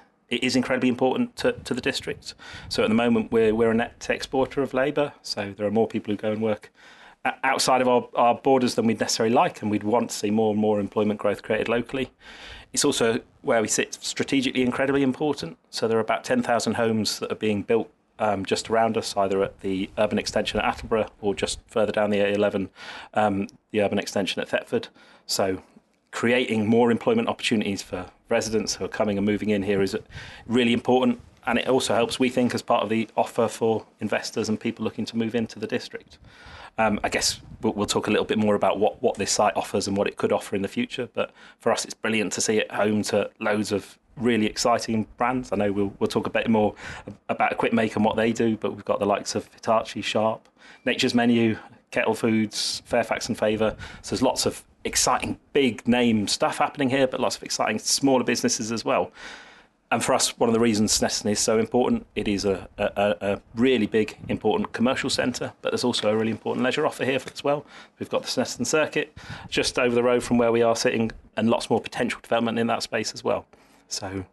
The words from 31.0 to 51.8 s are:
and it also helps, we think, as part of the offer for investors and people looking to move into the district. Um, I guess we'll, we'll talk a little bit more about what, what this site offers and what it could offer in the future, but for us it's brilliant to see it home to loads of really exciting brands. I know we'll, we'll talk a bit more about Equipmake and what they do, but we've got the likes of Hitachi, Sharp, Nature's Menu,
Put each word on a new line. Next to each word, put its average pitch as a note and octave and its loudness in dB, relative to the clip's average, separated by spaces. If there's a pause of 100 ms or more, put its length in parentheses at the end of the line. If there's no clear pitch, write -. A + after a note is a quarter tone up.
and A#2 0
it - -4
also A#2+ 2
helps, A2+ 0
we B2+ 4
think, B2 0
as A2 -4
part - 0
of G#2 -2
the A2+ -2
offer - 0
for A2+ -2 (140)
investors A2 -4
and G#2+ -2
people A2 -4
looking G#2+ -6
to A#2 -8
move A2+ -2
into A2+ -4
the G#2 -8
district. - -10 (580)
Um, G#2+ 2
I - -2
guess - -2 (220)
we'll, A2 0
we'll G#2 -2
talk - 0
a A2 0
little F2+ 2
bit A2 0
more G#2 4
about G2 2
what, G#2 0
what A#2 2
this G2 -2
site G#2 2
offers - -2
and G2 0
what G2 2
it - -6
could A2+ 0
offer G#2 -2
in G2 -2
the G2 -4
future, B2 -6
but - -4 (260)
for A#2 2
us - -2
it's - -12
brilliant A2 -2
to A2 -2
see G#2+ 2
it - 0
home G#2+ 2
to - 0 (100)
loads G#2+ 0
of - -4 (180)
really A2+ 2
exciting A2+ 0 (100)
brands. B2+ -2
I G2 -2
know G#2 2
we'll, G2 0
we'll A2 0
talk - -2
a - -4
bit A2+ -2
more G#2+ 4 (540)
about A2 0
Equipmake A2+ 0
and G#2+ 2
what A2 2
they A2+ 2
do, A2+ 2
but G#2+ -4
we've G2+ -14
got - 0
the G2+ 0
likes - 0
of - -6
Hitachi, A2+ -2
Sharp, A2 -2 (360)
Nature's B2 0
Menu, A#2 4 (320)